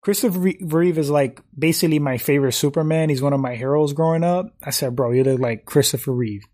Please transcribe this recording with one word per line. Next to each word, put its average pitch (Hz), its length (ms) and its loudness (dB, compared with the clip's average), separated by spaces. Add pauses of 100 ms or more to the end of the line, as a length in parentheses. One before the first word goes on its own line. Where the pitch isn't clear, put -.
Christopher 202 320 0
Re-, 185 240 0
Reeve 165 380 0
is, 147 100 0
like, 143 320 0 (160)
basically 160 400 2
my 135 220 0
favorite 139 320 2
Superman. 156 580 0
He's 135 140 0
one 139 100 2
of 139 60 2
my 127 160 -4
heroes 143 360 0
growing 165 320 0
up. 175 220 0 (180)
I - 60 -10
said, 131 260 -2
"Bro, 123 180 0
you 131 100 2
look 131 160 2
like 117 260 -4
Christopher 135 480 0
Reeve." 107 300 -4 (100)